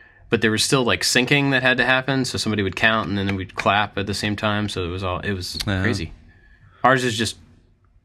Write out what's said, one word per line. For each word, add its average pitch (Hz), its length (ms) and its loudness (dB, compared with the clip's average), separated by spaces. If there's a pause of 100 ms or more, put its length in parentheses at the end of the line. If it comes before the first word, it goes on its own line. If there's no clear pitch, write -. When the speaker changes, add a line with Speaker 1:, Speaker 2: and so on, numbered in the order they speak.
(280)
Speaker 1:
But 113 140 2
there 110 80 4
was 107 140 0
still, 139 180 2
like, 104 200 0
syncing 139 500 2
that 127 100 2
had 127 160 4
to 123 60 0
happen, 131 400 2
so - 120 -4
somebody 104 280 0
would 95 120 -2
count, 110 320 2
and 101 80 -2
then 98 200 -2
we'd 92 180 -10
clap 101 420 0
at 101 100 -4
the 104 80 -4
same 104 200 -2
time, 104 340 -2
so 95 160 -6
it 85 40 -6
was 92 160 -6
all, 90 160 -4
it 104 120 -6
was 90 240 -8 (100)
Speaker 2:
Yeah. 95 160 -2
Speaker 1:
crazy. 98 300 -4 (680)
Ours 127 220 4
is 117 120 -2
just 110 200 -4 (680)